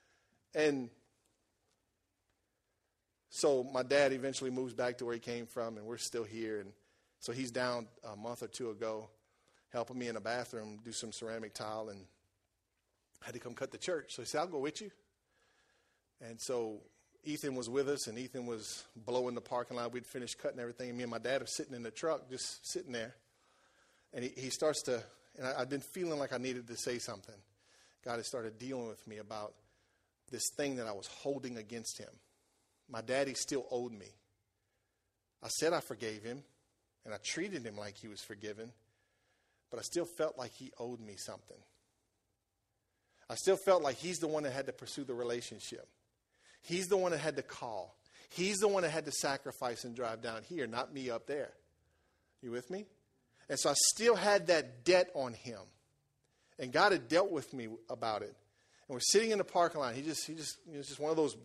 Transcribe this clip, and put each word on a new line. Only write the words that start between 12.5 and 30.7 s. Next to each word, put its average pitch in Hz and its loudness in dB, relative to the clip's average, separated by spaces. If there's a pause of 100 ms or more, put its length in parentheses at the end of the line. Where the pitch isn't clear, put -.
had - -12
to 123 -10
come 120 -10
cut 135 -6
the 117 -10
church. - -4
So 127 -8
he 113 -10
said, 147 -2
"I'll 165 2
go 170 -4
with 147 -2
you." 208 -10 (1400)
And 113 -12
so 113 -2 (440)
Ethan 147 -4
was 120 -2
with 135 2
us, 143 -2
and 113 -6
Ethan 123 -8
was 110 -8 (120)
blowing 123 0
the 117 -6
parking 123 -4
lot. 120 -2
We'd 120 -6
finished 123 -6
cutting 131 -4
everything, 120 -6
and 120 -6
me 123 -2
and 120 -4
my 113 -2
dad 127 2
are 123 -10
sitting 147 -4
in 120 -8
the 113 -6
truck, 131 0
just - -8
sitting 180 -6
there. 117 -4 (1000)
And 123 -4
he, 131 -4
he 131 -6
starts 151 2
to, 120 0 (340)
and 127 -6
I, 135 0
I've 127 -2
been 135 -2
feeling 170 -2
like 135 -2
I 127 0
needed 123 -4
to 120 -10
say 120 -2
something. 110 -10 (720)
God 120 -2
had 110 -2
started 113 -4
dealing 123 -6
with 107 -10
me 107 -12
about 107 -8 (800)
this 117 -2 (120)
thing 139 0